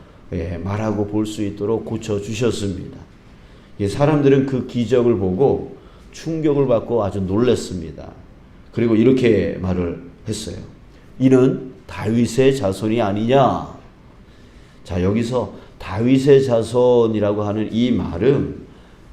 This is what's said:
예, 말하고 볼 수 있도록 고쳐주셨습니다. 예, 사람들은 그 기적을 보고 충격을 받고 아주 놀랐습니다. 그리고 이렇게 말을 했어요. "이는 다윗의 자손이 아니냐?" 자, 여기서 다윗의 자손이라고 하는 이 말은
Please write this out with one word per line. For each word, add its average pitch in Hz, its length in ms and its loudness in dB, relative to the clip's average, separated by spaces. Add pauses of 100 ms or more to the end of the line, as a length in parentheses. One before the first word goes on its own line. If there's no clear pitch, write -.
(320)
예, 85 260 -6
말하고 104 480 -2
볼 107 180 -2
수 107 200 -6
있도록 104 400 -4
고쳐주셨습니다. 101 1120 -4 (800)
예, 101 80 -2
사람들은 143 600 2
그 123 200 -4
기적을 120 520 2
보고 98 580 0 (340)
충격을 156 560 -2
받고 113 380 0
아주 98 160 -4
놀랐습니다. 92 880 -2 (640)
그리고 113 240 2
이렇게 113 680 4
말을 90 400 -4 (240)
했어요. 107 300 -8 (640)
"이는 131 560 2 (100)
다윗의 120 680 0
자손이 110 440 -2
아니냐?" 107 680 0 (1120)
자, 92 220 -4
여기서 113 500 -2 (240)
다윗의 131 640 4
자손이라고 113 1000 2
하는 104 280 -4
이 117 200 0
말은 98 760 0 (460)